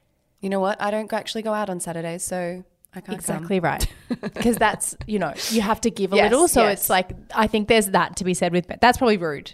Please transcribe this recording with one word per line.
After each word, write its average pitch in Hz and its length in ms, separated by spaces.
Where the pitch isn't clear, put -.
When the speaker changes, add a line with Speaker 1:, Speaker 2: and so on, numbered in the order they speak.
Speaker 1:
"You 196 80
know 196 100
what? 196 220
I 202 100
don't 214 200
actually 220 300
go 214 120
out 214 160
on 180 100
Saturdays, 170 440
so 180 400
I 180 80
can't - 60
come." 196 80
Speaker 2:
Exactly 175 440
right. 143 260
Speaker 1:
<laughs> - 260
Speaker 2:
'Cause 226 220
that's, - 380
you 214 120
know, 160 140
you 226 120
have 208 200
to 233 100
give 190 220
a 208 40
Speaker 1:
Yes, 208 140
Speaker 2:
little. 302 160
So 240 160
Speaker 1:
yes. 202 180
Speaker 2:
it's - 80
like, 185 220
I 220 140
think 214 200
there's 220 200
that 175 300
to - 60
be 180 120
said 175 180
with, 175 140
that's 240 200
probably 220 180
rude. 160 360